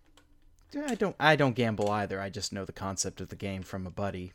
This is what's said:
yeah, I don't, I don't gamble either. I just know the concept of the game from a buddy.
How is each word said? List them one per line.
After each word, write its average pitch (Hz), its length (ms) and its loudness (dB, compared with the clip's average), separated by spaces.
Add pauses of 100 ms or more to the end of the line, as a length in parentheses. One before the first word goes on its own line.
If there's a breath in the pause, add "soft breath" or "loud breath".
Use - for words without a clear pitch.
(720)
yeah, 294 160 -4
I 247 80 0
don't, 196 240 0
I 151 160 8
don't 135 180 4
gamble 107 360 2
either. 101 300 0
I 98 80 -4
just 98 240 -6
know 98 120 -4
the - 80 -8
concept 98 480 -4
of 90 80 -8
the 95 80 -12
game 95 260 -4
from 92 240 -6
a 90 40 -8
buddy. 92 440 -4